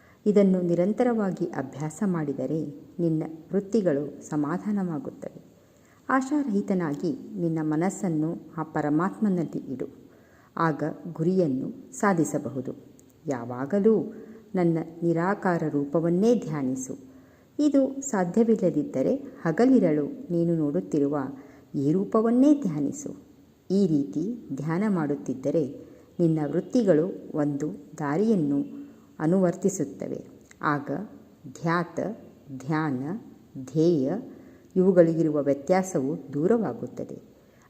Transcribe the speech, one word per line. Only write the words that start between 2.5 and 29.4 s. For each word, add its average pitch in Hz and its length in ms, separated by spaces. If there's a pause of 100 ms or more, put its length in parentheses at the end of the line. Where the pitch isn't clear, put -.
ನಿನ್ನ 160 240 (300)
ವೃತ್ತಿಗಳು 185 680
ಸಮಾಧಾನವಾಗುತ್ತವೆ. 170 1200 (680)
ಆಶಾರಹಿತನಾಗಿ 202 1300
ನಿನ್ನ 165 220
ಮನಸ್ಸನ್ನು 160 720 (200)
ಆ 160 60
ಪರಮಾತ್ಮನಲ್ಲಿ 165 1080
ಇಡು. - 140 (680)
ಆಗ 151 260 (300)
ಗುರಿಯನ್ನು 160 800
ಸಾಧಿಸಬಹುದು. 143 840 (520)
ಯಾವಾಗಲೂ 139 760 (520)
ನನ್ನ 170 240 (240)
ನಿರಾಕಾರ 170 680
ರೂಪವನ್ನೇ 170 680
ಧ್ಯಾನಿಸು. 147 800 (460)
ಇದು 277 420
ಸಾಧ್ಯವಿಲ್ಲದಿದ್ದರೆ 185 1120
ಹಗಲಿರಳು 175 920
ನೀನು 170 500
ನೋಡುತ್ತಿರುವ 147 640 (560)
ಈ 147 180
ರೂಪವನ್ನೇ 226 640
ಧ್ಯಾನಿಸು. 156 600 (540)
ಈ 196 160
ರೀತಿ 160 640
ಧ್ಯಾನ 160 360
ಮಾಡುತ್ತಿದ್ದರೆ 143 880 (440)
ನಿನ್ನ 165 260
ವೃತ್ತಿಗಳು 175 880
ಒಂದು 151 400 (240)
ದಾರಿಯನ್ನು 147 680 (540)
ಅನುವರ್ತಿಸುತ್ತವೆ. 175 1080 (380)